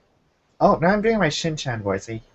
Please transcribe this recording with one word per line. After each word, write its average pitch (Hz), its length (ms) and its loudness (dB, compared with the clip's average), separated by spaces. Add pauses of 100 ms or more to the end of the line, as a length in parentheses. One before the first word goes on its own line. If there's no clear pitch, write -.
(600)
Oh, 175 200 4
now 160 80 2
I'm 202 140 2
doing 226 160 2
my 180 100 2
Shin-chan 143 540 -4
voice. 98 260 -4
I 113 120 -8 (140)